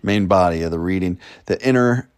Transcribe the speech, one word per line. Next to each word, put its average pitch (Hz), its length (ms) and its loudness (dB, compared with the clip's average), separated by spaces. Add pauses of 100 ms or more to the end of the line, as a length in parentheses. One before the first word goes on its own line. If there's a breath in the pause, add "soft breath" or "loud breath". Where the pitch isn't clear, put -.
main 101 280 -2
body 90 340 2
of 82 80 -4
the 82 80 -4
reading, 92 400 -4 (280 loud breath)
"The 92 200 -4
inner 123 520 0